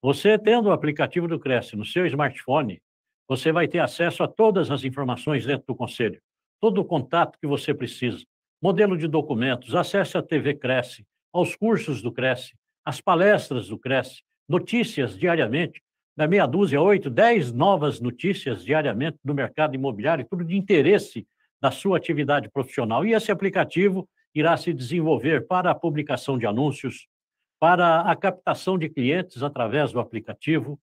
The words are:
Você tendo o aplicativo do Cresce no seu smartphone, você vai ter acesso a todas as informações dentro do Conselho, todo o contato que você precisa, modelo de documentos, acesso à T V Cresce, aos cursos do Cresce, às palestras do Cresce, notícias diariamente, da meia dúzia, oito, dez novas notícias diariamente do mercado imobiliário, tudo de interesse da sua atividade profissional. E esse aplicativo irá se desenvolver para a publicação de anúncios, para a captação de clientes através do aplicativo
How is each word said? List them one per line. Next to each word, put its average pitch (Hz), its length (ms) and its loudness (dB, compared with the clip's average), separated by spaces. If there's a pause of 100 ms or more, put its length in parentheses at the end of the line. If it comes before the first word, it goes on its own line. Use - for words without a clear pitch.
Você 202 340 4
tendo 214 320 4
o 185 40 4
aplicativo 151 560 -2
do 165 100 -4
Cresce 120 380 -2
no 98 80 -6
seu 180 220 -2
smartphone, 139 760 -2 (460)
você 135 240 0
vai 165 160 2
ter 175 100 -2
acesso 165 460 0
a - 20 -2
todas 190 440 2
as 131 120 -2
informações 131 640 -2
dentro 143 200 -2
do 123 100 -6
Conselho, 110 440 -4 (380)
todo 202 220 2
o 170 40 0
contato 165 540 0
que - 80 -8
você 143 260 -2
precisa, 123 520 -6 (360)
modelo 185 360 2
de 156 100 -4
documentos, 131 680 -2
acesso - 420 0
à 156 40 -2
T 151 180 -2
V 143 140 -2
Cresce, 127 520 -4 (260)
aos 175 220 0
cursos 165 480 0
do 117 80 -4
Cresce, - 460 -4 (280)
às - 160 -8
palestras 175 680 2
do 107 100 -10
Cresce, 131 460 -4 (240)
notícias 160 680 -2
diariamente, 156 640 0 (360)
da 151 100 0
meia 180 200 4
dúzia, 143 340 2
oito, 190 280 4
dez 170 440 2
novas 151 480 2
notícias 123 640 -4
diariamente 143 580 -2
do 143 120 -4
mercado 139 420 -2
imobiliário, 131 520 -2
tudo 175 160 -6
de 170 120 -4
interesse 180 720 2 (320)
da 165 100 2
sua 185 280 0
atividade 143 520 -2
profissional. 127 560 -2
E 226 60 2
esse 220 180 0
aplicativo 185 760 0 (240)
irá 160 240 2
se - 160 -4
desenvolver 151 760 0
para 180 240 2
a - 20 2
publicação 147 640 -4
de 117 80 -2
anúncios, 127 600 -4 (500)
para 170 440 4
a 170 120 2
captação 185 640 -2
de 156 100 -4
clientes 143 540 -2
através 135 480 -2
do 120 80 -4
aplicativo 120 840 -4